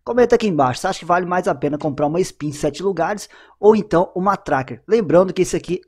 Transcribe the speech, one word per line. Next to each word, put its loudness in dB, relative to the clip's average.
Comenta 2
aqui 0
embaixo, 0
você -6
acha -4
que -18
vale 0
mais -2
a 0
pena -4
comprar -2
uma -2
Spin -6
sete -4
lugares -4
ou 8
então 0
uma 0
Tracker? -4
Lembrando 4
que -2
esse 0
aqui -6